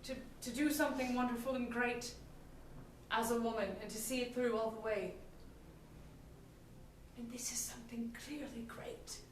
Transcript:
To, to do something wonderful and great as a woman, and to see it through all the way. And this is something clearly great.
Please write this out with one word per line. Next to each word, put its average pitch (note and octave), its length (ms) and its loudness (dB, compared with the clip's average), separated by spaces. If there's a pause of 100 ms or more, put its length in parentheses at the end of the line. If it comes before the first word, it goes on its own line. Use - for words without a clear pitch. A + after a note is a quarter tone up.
To, C4 120 -4 (260)
to - 80 -4
do C#4+ 220 6
something B3+ 420 6
wonderful B3 420 4
and A#3+ 160 2
great A#3+ 420 2 (960)
as A#3 200 6
a A#3 80 6
woman, A3 300 4 (120)
and G#3+ 80 -6
to F#3 80 -4
see B3+ 240 2
it A#3+ 120 0
through B3 240 4
all A3 140 4
the A3 100 -6
way. G#3+ 340 2 (2000)
And A#3 140 -6
this A#3+ 200 -2
is - 60 -2
something A#3 580 -2 (100)
clearly C4+ 420 -4
great. - 500 -6 (140)